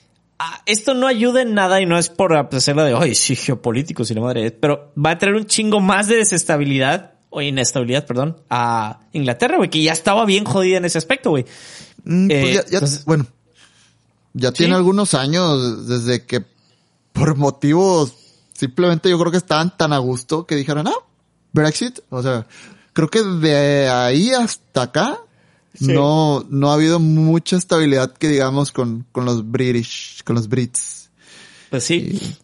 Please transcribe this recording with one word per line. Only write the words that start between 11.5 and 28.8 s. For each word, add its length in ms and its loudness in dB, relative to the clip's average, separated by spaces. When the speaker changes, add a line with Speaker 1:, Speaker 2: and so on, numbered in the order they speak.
Speaker 2:
Mm, 240 2
pues 160 2
Speaker 1:
Eh, 100 2
Speaker 2:
ya, 100 2
ya, 140 -2
Speaker 1:
entonces 260 -2
Speaker 2:
bueno, 220 2
ya 160 -2
Speaker 1:
¿Sí? 60 -2
Speaker 2:
tiene 200 2
algunos 400 2
años 720 0
desde 380 -2
que 180 -4
por 240 2
motivos 800 2
simplemente 560 0
yo 100 2
creo 100 0
que 80 0
estaban 380 -2
tan 160 0
a 60 2
gusto 480 -4
que 100 -2
dijeron, 320 -2
"Ah, 60 -2
Brexit", 460 0
o 140 -8
sea, 240 -2
creo 140 2
que 140 2
de 680 2
ahí 420 2
hasta 500 -2
acá 360 -2
Speaker 1:
Sí. 160 -2
Speaker 2:
no, 580 2
no 200 0
ha 40 2
habido 260 2
mucha 560 2
estabilidad 560 0
que 160 -4
digamos 420 0
con, 400 -6